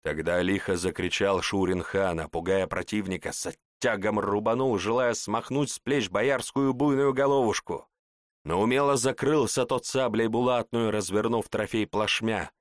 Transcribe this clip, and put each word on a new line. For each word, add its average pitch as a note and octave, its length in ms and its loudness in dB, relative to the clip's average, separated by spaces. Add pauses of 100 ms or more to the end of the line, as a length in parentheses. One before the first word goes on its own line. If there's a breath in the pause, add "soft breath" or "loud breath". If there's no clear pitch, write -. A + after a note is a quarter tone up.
Тогда D#2+ 380 0
лихо F#2+ 340 0
закричал F2+ 640 0
Шурин F#2 400 0
хан, F#2 380 -2
а, D2+ 80 -6
пугая F#2 400 -2
противника, F#2 640 -4
с - 160 -8
оттягом G#2+ 720 -2
рубанул, A2 580 0
желая A#2 380 0
смахнуть C3 560 -2
с - 80 -8
плеч B2 300 -2
боярскую C3 640 0
буйную C#3 400 2
головушку. C3 760 0 (560)
Но E2+ 180 0
умело C#3 340 2
закрылся C3 680 2
тот B2 200 -2
саблей A2+ 420 2
булатную, A#2 640 2
развернув G#2+ 580 0
трофей G#2+ 380 -2
плашмя G#2 720 -2